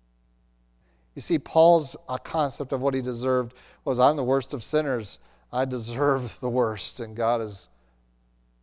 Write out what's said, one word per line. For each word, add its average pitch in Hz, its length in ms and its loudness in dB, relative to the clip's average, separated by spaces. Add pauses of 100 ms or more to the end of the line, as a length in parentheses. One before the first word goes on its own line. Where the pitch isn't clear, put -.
(1120)
You 139 80 -10
see, 165 160 0
Paul's, 160 600 4 (100)
uh, 127 100 -4
concept 143 540 -4
of 131 100 -2
what 135 120 0
he 135 80 -2
deserved 123 520 -2 (300)
was, 127 160 0
"I'm 139 160 6
the 143 80 -2
worst 131 300 0
of 123 100 -6
sinners. 139 560 -2 (320)
I 131 140 0
deserve 127 760 -2
the 123 100 -4
worst, 117 520 -2
and 110 160 -12
God 117 240 2
has 104 260 -10 (960)